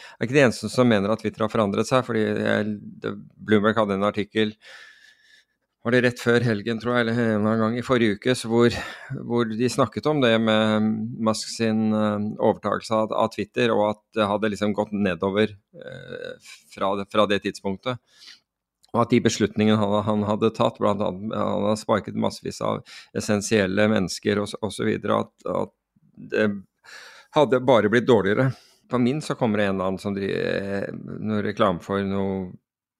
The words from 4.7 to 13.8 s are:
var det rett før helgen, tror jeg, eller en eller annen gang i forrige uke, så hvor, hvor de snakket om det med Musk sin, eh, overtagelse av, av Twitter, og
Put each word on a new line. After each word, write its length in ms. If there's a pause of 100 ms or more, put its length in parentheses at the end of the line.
var 80
det 80
rett 240
før 160
helgen, 400
tror 140
jeg, 100
eller 160
en 60
eller 160
annen 180
gang 160
i 80
forrige 320
uke, 160
så 160
hvor, 240 (560)
hvor 220
de 180
snakket 400
om 140
det 80 (100)
med 460 (400)
Musk 260
sin, 400
eh, 320 (160)
overtagelse 640
av, 100
av 220
Twitter, 400
og 160